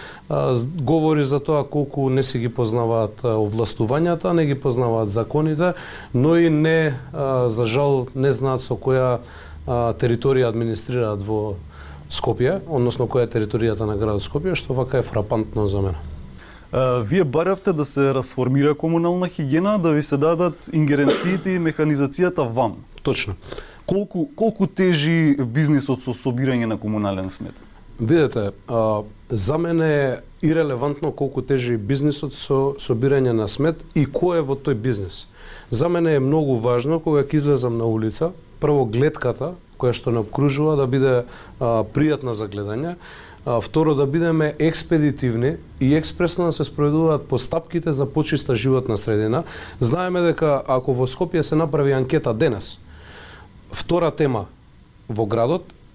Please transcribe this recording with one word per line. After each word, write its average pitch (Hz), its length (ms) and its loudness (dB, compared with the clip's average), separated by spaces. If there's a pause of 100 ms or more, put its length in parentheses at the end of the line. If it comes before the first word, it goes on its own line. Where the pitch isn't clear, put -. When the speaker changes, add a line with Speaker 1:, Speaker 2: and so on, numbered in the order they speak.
(300)
Speaker 1:
а, 143 240 0
з-, 120 140 0 (160)
говори 156 400 2
за 135 160 0
тоа 143 240 0
колку 139 460 -2
не 135 140 2
си 131 160 -2
ги 117 100 -2
познаваат, 113 720 0
а, 117 180 2
овластувањата, 135 920 0
не 165 120 4
ги 139 100 0
познаваат 117 540 0
законите, 156 640 0 (400)
но 151 240 4
и 170 120 6
не, 156 440 4 (200)
а, 135 360 0
за 113 160 0
жал 131 500 2
не 135 160 2
знаат 127 300 0
со 123 180 -4
која, 127 400 2 (480)
а, 120 320 0
територија 123 540 2
администрираат 113 680 -2
во 107 320 -4 (580)
Скопје, 127 560 0
односно 123 400 0
која 123 160 2
е 113 80 -8
територијата 110 560 0
на 104 80 -2
градот 104 240 0
Скопје, 165 340 -2
што - 220 -4
вака 127 240 0
е - 60 -6
фрапантно 107 600 -2
за 98 140 0
мене. 92 160 -2 (760)
Speaker 2:
А, 127 260 2
вие 143 240 2
баравте 175 500 0
да 147 120 0
се 139 280 2
расформира 135 600 2
комунална 165 540 0
хигиена, 175 520 0
да 165 120 2
ви 151 100 4
се 143 160 0
дадат 165 560 0
ингеренциите 151 800 2
и 180 60 0
механизацијата 156 880 0
вам. 113 260 -2 (280)
Speaker 1:
Точно. 104 320 -2 (500)
Speaker 2:
Колку, 185 400 -2 (100)
колку 214 320 2
тежи 160 680 2
бизнисот 135 640 0
со 123 160 -4
собирање 123 480 0
на 110 120 -2
комунален 104 520 -2
смет? 90 240 -10 (460)
Speaker 1:
Видете, 117 520 2 (160)
а, 110 340 2 (280)
за 117 280 -2
мене 165 360 0
е 139 240 0 (240)
ирелевантно 147 720 0
колку 135 300 -4
тежи 123 360 0
бизнисот 139 560 -2
со 139 480 0
собирање 127 560 2
на 107 100 0
смет 160 460 -2
и 147 160 2
кој 170 320 0
е 139 60 -4
во 135 100 -2
тој 135 160 -2
бизнис. 104 540 -4 (420)
За 131 200 0
мене 170 260 2
е 139 40 2
многу 139 380 2
важно 123 420 2
кога 151 220 2
ќе 139 140 -2
излезам 131 420 2
на 113 80 -2
улица, 110 460 0 (280)
прво 143 260 2
гледката 131 680 -2 (240)
која 123 160 2
што - 220 -4
не 113 80 0
обкружува 143 560 0
да 135 80 2
биде, 131 260 4 (460)
а, 117 240 2
пријатна 131 500 0
за 107 140 -4
гледање, 107 480 -6 (500)
а, 120 160 2
второ 156 340 2
да 139 120 2
бидеме 160 520 0
експедитивни 147 960 2 (240)
и 135 160 4
експресно 170 500 0
да 165 60 2
се 151 120 -4
спроведуваат 147 640 0
постапките 165 640 -2
за 139 200 -2
почиста 143 420 0
животна 120 420 0
средина. 110 460 0 (360)
Знаеме 180 420 0
дека 151 460 2
ако 131 260 0
во 127 140 0
Скопје 170 340 -2
се 151 140 -2
направи 147 360 2
анкета 131 420 0
денес, 110 460 -2 (920)
втора 170 400 0
тема 123 340 0 (640)
во 110 160 -2
градот 117 480 0 (220)